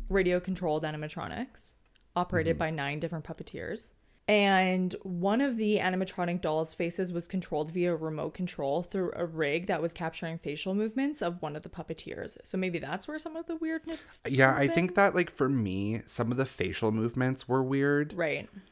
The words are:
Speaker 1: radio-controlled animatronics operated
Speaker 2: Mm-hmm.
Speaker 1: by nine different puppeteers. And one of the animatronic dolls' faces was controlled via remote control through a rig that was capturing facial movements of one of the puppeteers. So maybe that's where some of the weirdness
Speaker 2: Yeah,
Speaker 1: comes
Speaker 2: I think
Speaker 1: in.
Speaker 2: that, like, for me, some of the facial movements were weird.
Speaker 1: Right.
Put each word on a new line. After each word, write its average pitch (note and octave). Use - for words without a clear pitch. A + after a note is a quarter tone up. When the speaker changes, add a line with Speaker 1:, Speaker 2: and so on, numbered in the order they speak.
Speaker 1:
radio-controlled F3+
animatronics D3+
operated E3
Speaker 2:
Mm-hmm. D#3
Speaker 1:
by D#3+
nine D3
different D#3+
puppeteers. -
And F#3
one F#3+
of C4
the G#3+
animatronic F3+
dolls' D#3+
faces F3
was E3+
controlled D#3+
via F3
remote D#3
control D#3+
through F#3
a F3
rig D#3+
that E3
was E3
capturing E3
facial D3+
movements A#3+
of F3
one D3+
of D#3+
the E3+
puppeteers. -
So -
maybe F#3
that's D#3+
where D4+
some D#4+
of E4
the E4
weirdness D#4+
Speaker 2:
Yeah, C3+
Speaker 1:
comes C#3+
Speaker 2:
I -
think F3
Speaker 1:
in. -
Speaker 2:
that, G3
like, F3
for C3+
me, G#2
some A#2
of B2
the C3+
facial G#2
movements B2
were C3
weird. C#3+
Speaker 1:
Right. D3+